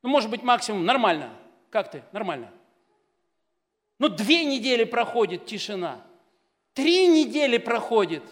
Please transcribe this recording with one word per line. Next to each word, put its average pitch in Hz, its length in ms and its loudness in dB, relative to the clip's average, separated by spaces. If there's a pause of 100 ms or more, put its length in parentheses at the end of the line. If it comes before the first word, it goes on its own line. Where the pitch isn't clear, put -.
Ну, 247 80 -8
может 262 200 2
быть, 226 140 -8
максимум: 226 420 0
«Нормально. 175 480 0 (360)
Как 208 220 -4
ты? 139 200 -16
Нормально». 156 400 -8 (1500)
Ну, 294 100 2
две 302 360 0
недели 254 380 0
проходит 220 640 -2
тишина. 180 580 -10 (720)
Три 349 340 4
недели 285 500 4
проходит. 214 760 0